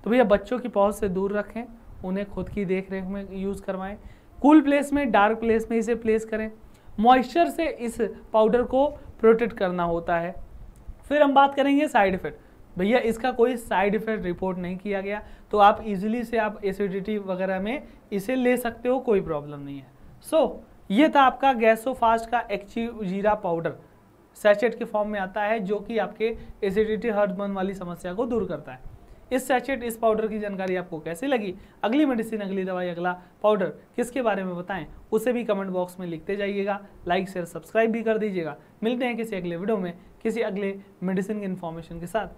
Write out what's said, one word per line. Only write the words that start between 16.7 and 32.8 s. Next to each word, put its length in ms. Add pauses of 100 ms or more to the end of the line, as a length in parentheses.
वगैरह 420
में 240 (280)
इसे 240
ले 220
सकते 320
हो, 100
कोई 220
प्रॉब्लम 380
नहीं 180
है। 100 (460)
So, 160 (420)
ये 180
था 120
आपका 320
गैसोफास्ट 760
का 220
एक्टिव 520
जीरा 300
पाउडर 400 (600)
सैचेट 440
के 60
फॉर्म 240
में 100
आता 220
है, 180
जो 200
कि 180
आपके 400 (260)
एसिडिटी, 460
हर्टबर्न 420
वाली 220
समस्या 400
को 120
दूर 200
करता 260
है। 200 (400)
इस 160
सैचेट, 360
इस 140
पाउडर 300
की 120
जानकारी 360
आपको 240
कैसी 280
लगी, 280 (280)
अगली 220
मेडिसिन, 360
अगली 220
दवाई, 260